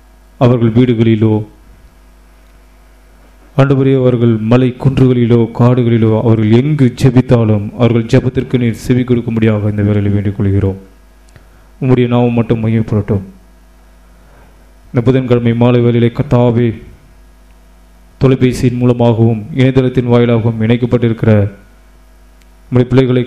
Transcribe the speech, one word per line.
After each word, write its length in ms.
அவர்கள் 320
வீடுகளிலோ 580
ஆண்டவரே 400
அவர்கள் 340
மலை 180
குன்றுகளிலோ 560
காடுகளிலோ 520
அவர்கள் 340
எங்கு 280
ஜெபித்தாலும் 640
அவர்கள் 340
ஜெபத்திற்கு 500
நீர் 220
செவி 240
கொடுக்கும்படியாக 640
இந்த 160
வேளையில் 280
வேண்டிக் 220
கொள்கிறோம். 400
உம்முடைய 320
நாமம் 260
மட்டும் 240
மகிமைப்படட்டும். 640
இந்த 160
புதன்கிழமை 440
மாலை 220
வேளையிலே 340
கர்த்தாவே 520
தொலைபேசியின் 580
மூலமாகவும் 640
இணையதளத்தின் 540
வாயிலாகவும் 520
இணைக்கப்பட்டிருக்கிற 680
உம்முடைய 260
பிள்ளைகளை 360